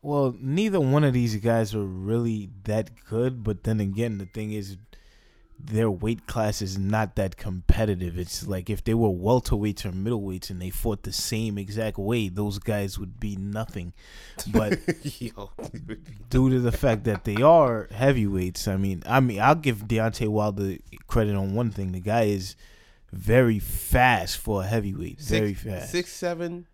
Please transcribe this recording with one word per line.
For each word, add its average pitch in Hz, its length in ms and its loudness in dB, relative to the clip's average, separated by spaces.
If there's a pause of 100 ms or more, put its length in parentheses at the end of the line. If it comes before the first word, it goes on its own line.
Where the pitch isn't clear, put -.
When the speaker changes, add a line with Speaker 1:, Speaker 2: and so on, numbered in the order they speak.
Speaker 1:
Well, 143 360 2
neither 185 400 2
one 143 240 6
of 139 100 4
these 120 240 2
guys 113 360 2
are 107 100 -2
really 104 640 -2 (160)
that 104 260 0 (180)
good, 120 340 -2
but 104 200 -2
then 113 160 2
again, 104 400 -2
the 95 80 -10
thing 107 260 -8
is, 98 240 -8 (800)
their 110 320 0
weight 104 380 -2
class 107 340 0
is 95 160 -4
not 101 380 0
that 98 220 -2
competitive. 92 800 0
It's - 260 -8
like 95 240 -6
if 104 140 -4
they 110 100 2
were 113 140 4
welterweights 104 760 0
or 95 80 -4
middleweights 98 560 -4
and 90 120 -8
they 92 80 -6
fought 101 340 -4
the 95 100 -10
same 110 440 -2
exact 104 400 -4
way, 107 300 0
those 101 320 -4
guys 101 400 -4
would 104 220 -10
be 104 160 -6
nothing. 101 560 -8 (580)
But 110 260 2 (240)
Speaker 2:
<laughs> - 200 -10
Yo. 101 300 -12 (800)
Speaker 1:
due 131 200 6
to 131 100 4
the 120 140 2
fact 113 320 2
that 104 180 0
they 104 180 -2
are 139 480 6
heavyweights, 104 800 0
I 98 80 0
mean, 95 300 -2
I 131 160 4
mean, 117 180 2
I'll 131 160 6
give 120 320 -2
Deontay 113 400 0
Wilder 101 480 0 (320)
credit 104 300 2
on 95 180 0
one 117 160 0
thing. 95 220 -4
The 92 80 -6
guy 110 220 2
is 98 340 0 (560)
very 113 460 4
fast 120 800 2
for 101 220 -2
a 92 60 -4
heavyweight. 101 540 -4
Speaker 2:
Six, 147 80 -10 (100)
Speaker 1:
Very 104 140 0
fast. 95 360 -8
Speaker 2:
six - 220 -4
seven. 175 640 -6